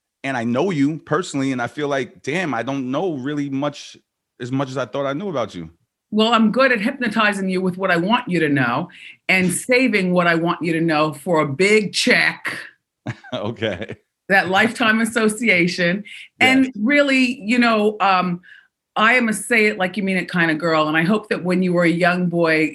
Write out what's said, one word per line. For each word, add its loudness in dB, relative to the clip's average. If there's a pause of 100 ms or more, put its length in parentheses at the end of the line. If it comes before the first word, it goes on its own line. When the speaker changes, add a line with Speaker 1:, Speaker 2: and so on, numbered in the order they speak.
(240)
Speaker 1:
and -4
I -2
know 0
you 0
personally. -4
And -4
I -2
feel -6
like, -6
damn, -4
I -4
don't -6
know -2
really -6
much, -6 (460)
as -8
much -2
as -8
I -2
thought -6
I -2
knew -6
about -4
you. -12 (400)
Speaker 2:
Well, 2
I'm 4
good 4
at 0
hypnotizing -2
you -2
with -2
what -2
I 4
want 0
you 0
to 2
know 0 (400)
and 2
saving 0
what 2
I 4
want -2
you -2
to 0
know 0
for 0
a 0
big 2
check. 0 (480)
Speaker 1:
<laughs> -6 (200)
Okay. -6 (320)
Speaker 2:
That 2
Lifetime 2
Association. 0 (360)
And 4
Speaker 1:
Yes. -6
Speaker 2:
really, 2
you 0
know, 2
um, 2 (540)
I 4
am 2
a -2
say 0
it 0
like -2
you -4
mean -2
it -4
kind 2
of 0
girl. 2
And -2
I 4
hope 0
that -2
when 0
you 0
were 2
a 4
young 2
boy 0